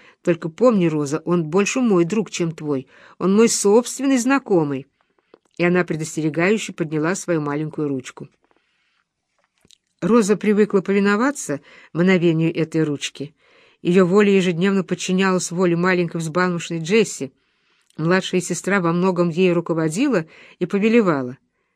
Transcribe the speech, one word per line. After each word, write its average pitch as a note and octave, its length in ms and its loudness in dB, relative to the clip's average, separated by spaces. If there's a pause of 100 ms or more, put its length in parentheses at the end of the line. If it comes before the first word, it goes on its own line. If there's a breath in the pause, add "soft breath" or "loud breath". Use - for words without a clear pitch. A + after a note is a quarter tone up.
(220 soft breath)
Только E3 260 -2
помни, G#3 380 2
Роза, D3+ 380 -2
он F3 220 0
больше G3 340 -2
мой G3+ 240 2
друг, G3 260 -4
чем E3 220 -4
твой. D3 340 -6 (320 soft breath)
Он F#3 160 2
мой A3 140 6
собственный B3 680 2
знакомый». G3 680 0 (720)
И E3+ 60 0
она F3 180 4
предостерегающе E3 880 -2
подняла D#3 440 -4
свою E3+ 240 -4
маленькую D3+ 480 -6
ручку. C#3 400 -10 (1700)
Роза G3+ 360 4
привыкла G3+ 440 2
повиноваться G3+ 800 0 (320 soft breath)
мановению E3 640 2
этой D#3+ 280 -2
ручки. C#3+ 500 -8 (480 soft breath)
Её F3+ 240 4
воля G3+ 240 4
ежедневно F#3+ 520 0
подчинялась F#3 680 -2
воле E3+ 260 0
маленькой F3 420 0
взбалмошной E3+ 600 -4
Джесси. E3 520 -2 (640)
Младшая F#3 420 0
сестра F#3 400 -4
во E3+ 120 0
многом F3 360 0
ею F3 260 2
руководила E3 720 -2 (340 soft breath)
и F3+ 60 -4
повелевала. F#3 720 0 (400)